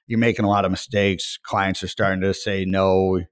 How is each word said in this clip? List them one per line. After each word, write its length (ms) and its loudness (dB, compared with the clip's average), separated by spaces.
you're 120 -2
making 260 2
a 40 4
lot 160 4
of 60 0
mistakes. 720 -2
Clients 400 -2
are 60 -8
starting 340 -2
to 120 0
say 300 -4
no. 560 2